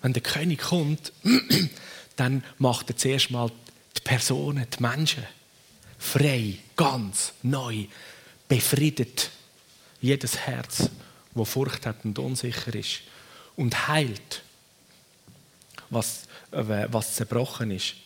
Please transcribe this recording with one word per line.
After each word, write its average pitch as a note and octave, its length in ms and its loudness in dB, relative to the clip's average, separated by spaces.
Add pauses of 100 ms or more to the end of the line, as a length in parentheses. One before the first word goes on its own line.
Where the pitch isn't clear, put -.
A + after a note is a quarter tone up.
Wenn B2+ 120 2
der B2 80 2
König D#3 380 0
kommt, D#3 520 0 (120)
<clears throat> - 640 2 (300)
dann C3 260 2 (140)
macht B2 320 2
er A#2+ 80 -4
zuerst C3 340 2
mal A#2+ 180 0 (460)
die - 60 -6
Personen, C3+ 640 0 (100)
die B2 60 0
Menschen C3+ 400 0 (760)
frei, B2+ 600 2 (180)
ganz, B2+ 680 2
neu, B2 440 -2 (640)
befriedet C#3+ 840 2 (680)
jedes B2+ 360 0
Herz, - 520 -2 (440)
wo A2+ 120 0
Furcht C3+ 400 -2
hat A2 180 -6
und G#2+ 160 -2
unsicher B2+ 560 -4
ist, - 260 -6 (540)
und B2 320 0
heilt, C#3+ 560 -2 (1500)
was, - 340 -2 (280)
äh, G#2+ 380 -2
was A2+ 260 -2
zerbrochen A#2 560 -2
ist. - 240 -4 (100)